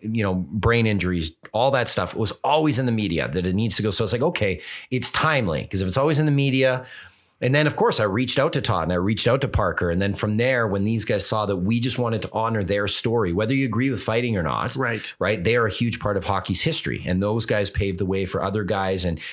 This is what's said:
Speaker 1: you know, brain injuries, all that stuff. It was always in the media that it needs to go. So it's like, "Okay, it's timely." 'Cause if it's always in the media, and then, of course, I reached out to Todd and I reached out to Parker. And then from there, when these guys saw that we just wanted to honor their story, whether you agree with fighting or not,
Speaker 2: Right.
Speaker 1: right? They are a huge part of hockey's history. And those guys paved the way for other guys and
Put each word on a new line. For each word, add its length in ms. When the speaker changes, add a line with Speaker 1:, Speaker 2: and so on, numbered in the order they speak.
Speaker 1:
you 220
know, 100
brain 360
injuries, 440
all 180
that 160
stuff. 280
It 40
was 140
always 340
in 80
the 60
media 400
that 160
it 80
needs 220
to 40
go. 100
So 120
it's 80
like, 100
"Okay, 380
it's 180
timely." 640
'Cause 80
if 80
it's 80
always 240
in 60
the 80
media, 500
and 120
then, 140
of 80
course, 240
I 60
reached 340
out 140
to 80
Todd 220
and 100
I 20
reached 320
out 140
to 80
Parker. 420
And 100
then 120
from 240
there, 280
when 200
these 180
guys 220
saw 200
that 120
we 240
just 180
wanted 220
to 100
honor 320
their 240
story, 460
whether 200
you 120
agree 240
with 120
fighting 360
or 40
not, 360
Speaker 2:
Right. 420
Speaker 1:
right? 240
They 140
are 80
a 40
huge 300
part 160
of 80
hockey's 380
history. 440
And 160
those 240
guys 240
paved 300
the 60
way 200
for 160
other 220
guys 400
and 160